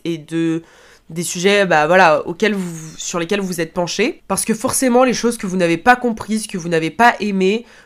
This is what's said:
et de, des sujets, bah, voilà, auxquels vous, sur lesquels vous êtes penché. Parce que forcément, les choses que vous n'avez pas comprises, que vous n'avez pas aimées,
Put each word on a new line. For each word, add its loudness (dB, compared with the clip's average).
et -4
de, -2
des -6
sujets, 2
bah, 4
voilà, 6
auxquels -2
vous, -8
sur -8
lesquels -2
vous -6
êtes -4
penché. -4
Parce -2
que 0
forcément, 2
les 2
choses -2
que -8
vous -4
n'avez 2
pas 4
comprises, -4
que -12
vous -8
n'avez -2
pas 4
aimées, 0